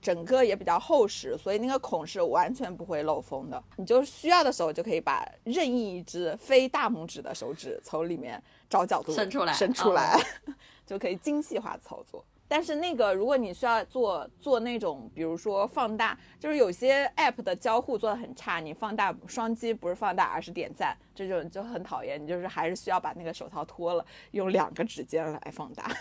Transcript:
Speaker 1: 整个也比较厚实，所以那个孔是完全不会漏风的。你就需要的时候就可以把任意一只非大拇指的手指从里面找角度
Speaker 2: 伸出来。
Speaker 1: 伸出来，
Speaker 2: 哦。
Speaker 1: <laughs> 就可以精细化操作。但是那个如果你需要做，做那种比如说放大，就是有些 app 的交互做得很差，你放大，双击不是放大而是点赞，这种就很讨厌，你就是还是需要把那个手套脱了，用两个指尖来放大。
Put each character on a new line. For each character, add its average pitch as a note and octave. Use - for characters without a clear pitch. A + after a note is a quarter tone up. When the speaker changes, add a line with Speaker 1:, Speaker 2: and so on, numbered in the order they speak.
Speaker 1:
整 F3
个 B3+
也 G3+
比 G3+
较 E3+
厚 C4
实， -
所 G3
以 -
那 A3+
个 C4
孔 F#3
是 F#3+
完 E3+
全 F#3+
不 G3
会 E3
漏 D#3
风 C#3
的。 C#3
你 F#3+
就 B3+
需 -
要 F4
的 C4
时 -
候 D#3+
就 D#3+
可 A3
以 E3
把 -
任 D4+
意 A3+
一 F3
只 E3+
非 C4
大 C4+
拇 E3
指 C#3+
的 -
手 C3
指 -
从 D#3+
里 E3+
面 A#2+
找 F#3
角 F3+
度 D#3
Speaker 2:
伸 G3
出 G#3
来。 D#3+
Speaker 1:
伸 F#3+
出 G3
来， C#3
Speaker 2:
哦。 -
Speaker 1:
<laughs> -
就 G3
可 F#3+
以 F#3
精 D4
细 D#4
化 -
操 -
作。 -
但 D4+
是 D#4+
那 E4+
个 G#3+
如 G3
果 C#4
你 A3
需 -
要 A#3
做， G3
做 B3+
那 A#3+
种 C#3+
比 D#3
如 D#3+
说 G3+
放 A#3
大， A3
就 D4+
是 D4+
有 A3+
些 C4+
app B3
的 F#3
交 A3+
互 B3
做 G#3+
得 G3+
很 A#3+
差， F3
你 D#3
放 G#3+
大， G3+
双 A3+
击 A3+
不 F#3+
是 F3+
放 G3
大 F#3
而 D3
是 E3+
点 E3+
赞， D3+
这 F#3+
种 E3+
就 F#3+
很 A#3
讨 B2+
厌， C#3+
你 D3+
就 F3
是 F3+
还 E3
是 F3
需 -
要 F#3
把 D#3
那 E3+
个 E3
手 -
套 D#3
脱 E3+
了， E3+
用 F#3+
两 F#3
个 -
指 -
尖 D#3+
来 -
放 C3+
大。 -